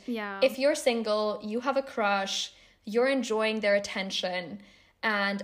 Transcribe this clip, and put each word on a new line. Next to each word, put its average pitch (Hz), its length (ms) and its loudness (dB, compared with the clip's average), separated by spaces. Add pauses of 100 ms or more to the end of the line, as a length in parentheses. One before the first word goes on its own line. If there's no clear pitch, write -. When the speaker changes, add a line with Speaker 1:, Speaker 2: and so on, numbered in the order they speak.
Speaker 1:
Yeah. 208 380 -4
Speaker 2:
if 254 160 4
you're 285 160 4
single, 214 640 0
you 220 200 -4
have 262 140 0
a 277 60 0
crush, 202 680 -2 (340)
you're 233 220 2
enjoying 220 540 0
their 202 120 4
attention, 190 840 -2 (440)
and 202 400 0